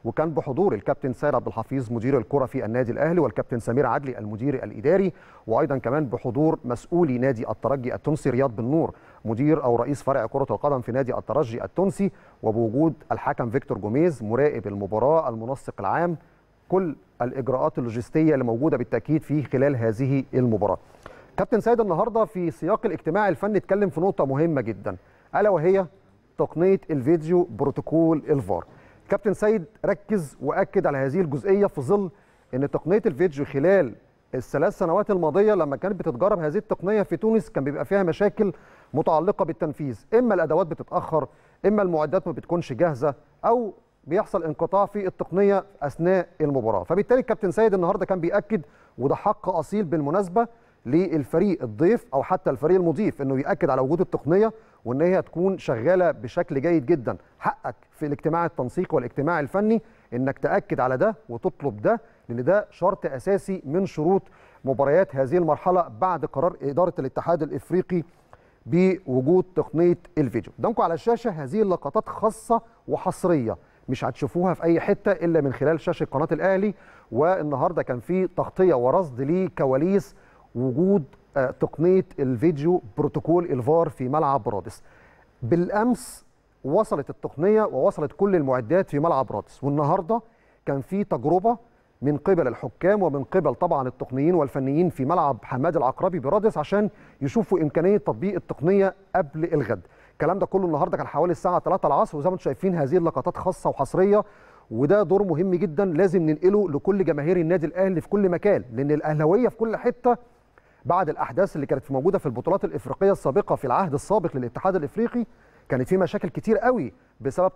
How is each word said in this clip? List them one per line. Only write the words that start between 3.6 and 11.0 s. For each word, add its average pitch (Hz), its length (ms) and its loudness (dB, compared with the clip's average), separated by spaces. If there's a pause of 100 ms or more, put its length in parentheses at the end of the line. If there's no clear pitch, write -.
عدلي 127 320 -4
المدير 110 460 -4
الإداري، 156 480 2 (340)
وأيضا 131 320 0
كمان 139 280 -2
بحضور 131 580 0
مسؤولي 127 540 0
نادي 123 320 0
الترجي 120 440 -2
التونسي 147 360 -2
رياض 123 260 0
بن 113 80 -4
نور 135 300 0 (300)
مدير 143 400 2
أو 120 120 4
رئيس 131 260 -2
فرع 131 240 0
كرة 135 240 -2
القدم 131 300 0
في 117 120 -6
نادي 123 240 -2